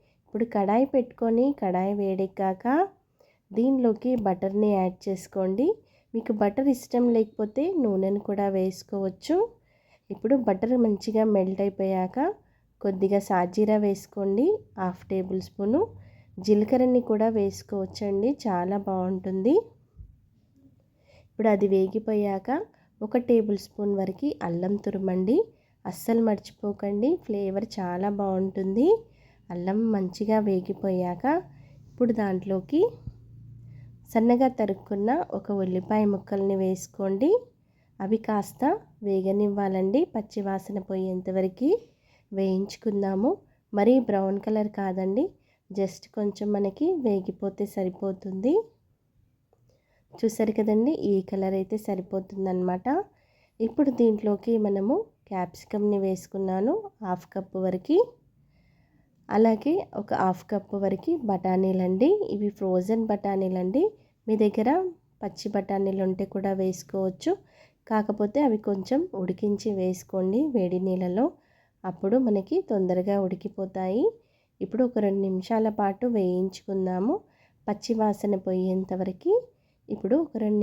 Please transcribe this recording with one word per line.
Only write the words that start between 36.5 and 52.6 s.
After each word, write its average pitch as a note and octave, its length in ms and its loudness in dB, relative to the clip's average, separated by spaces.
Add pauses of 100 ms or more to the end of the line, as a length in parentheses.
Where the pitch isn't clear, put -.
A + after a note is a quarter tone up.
వేసుకోండి. G3 680 0 (680)
అవి G#3+ 280 0
కాస్త G#3 360 -2 (440)
వేగనివ్వాలండి, G3 920 0 (120)
పచ్చి G#3+ 340 -6
వాసన G3 300 -6 (120)
పోయేంత F#3 480 -4
వరకు F#3+ 320 0 (600)
వేయించుకుందాము. G3 1000 0 (400)
మరీ G#3 240 6 (140)
బ్రౌన్ G3 360 0
కలర్ G#3+ 320 0
కాదండి, F#3+ 480 -2 (440)
just F#3+ 360 -4 (120)
కొంచెం G#3 380 -4
మనకి G3+ 320 -2 (200)
వేగిపోతే G3 580 -4 (100)
సరిపోతుంది. F#3+ 800 -4 (1600)
చూసారు A3 420 -2
కదండి, A3 360 2 (180)
ఈ G3 40 4 (140)
కలర్ F#3+ 300 -2
అయితే F#3+ 260 -4
సరిపోతుందన్నమాట. F#3+ 1040 -4 (720)